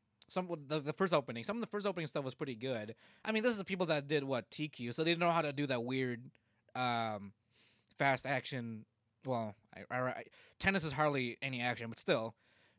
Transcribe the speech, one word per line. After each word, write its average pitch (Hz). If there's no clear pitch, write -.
some 185
with 151
the, 156
the 147
first 185
opening. 123
Some 214
of 240
the 208
first 202
opening 170
stuff 143
was 131
pretty 139
good. 113
I 220
mean, 220
this 247
is 214
the 190
people 185
that 147
did, 147
what, 135
T 151
Q, 120
so 160
they 170
know 170
how 165
to 147
do 139
that 123
weird, 123
um, 113
fast 139
action. 123
Well, 113
I, 95
I, 127
I, 120
tennis 190
is 143
hardly 139
any 131
action, 117
but 113
still, 113